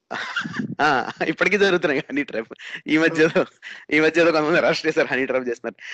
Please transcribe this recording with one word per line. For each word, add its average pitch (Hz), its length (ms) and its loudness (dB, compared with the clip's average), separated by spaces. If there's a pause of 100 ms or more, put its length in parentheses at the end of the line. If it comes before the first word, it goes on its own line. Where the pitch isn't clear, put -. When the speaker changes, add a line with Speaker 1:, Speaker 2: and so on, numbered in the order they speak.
(840)
Speaker 1:
ఆ, 143 280 2 (160)
ఇప్పటికీ 185 320 0
జరుగుతున్నాయి 175 520 2
హనీ 139 120 -4
ట్రాప్. 113 260 -8 (380)
ఈ 151 120 2
మధ్య 160 260 4
Speaker 2:
ఆ. - 20 4
Speaker 1:
ఏదో, 165 180 2 (480)
ఈ 151 80 4
మధ్య 160 220 4
ఏదో 165 100 6
కొంతమంది 156 260 2
అరెస్ట్ 151 280 0
చేశారు, 156 220 0
హనీ 131 180 -2
ట్రాప్ 127 220 -2
చేస్తున్నారు. 117 260 -6 (200)